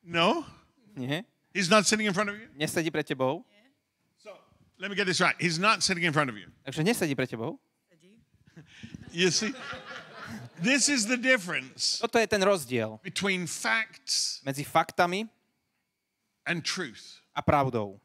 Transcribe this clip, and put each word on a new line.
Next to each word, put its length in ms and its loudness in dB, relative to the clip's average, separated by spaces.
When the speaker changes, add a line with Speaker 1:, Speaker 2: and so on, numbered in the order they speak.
Speaker 1:
No? 400 2
Speaker 2:
Nie? 260 -4
Speaker 1:
He's 160 0
not 160 8
sitting 200 0
in 60 2
front 160 0
of 80 -8
you? 220 -20
Speaker 2:
Nesedí 320 0
pred 160 -2
tebou? 400 -2
Speaker 3:
Nie. 160 -20
Speaker 1:
So, 160 -20
let 140 -8
me 80 -4
get 80 2
this 160 2
right. 160 4
He's 180 0
not 300 2
sitting 160 0
in 100 2
front 160 2
of 80 -8
you? 140 -16
Speaker 2:
Takže 160 -4
nesedí 320 2
pred 160 -2
tebou? 260 -6
Speaker 3:
Sedí. 220 -20
Speaker 1:
You 160 4
see? 240 -2
This 240 4
is 160 2
the 160 0
difference 800 0
Speaker 2:
Toto 160 -2
je 80 6
ten 160 0
rozdiel 640 0
Speaker 1:
between 400 -2
facts 1040 -4
Speaker 2:
medzi 160 -6
faktami 640 2
Speaker 1:
and 160 -4
truth. 560 -10
Speaker 2:
a 80 -4
pravdou. 600 0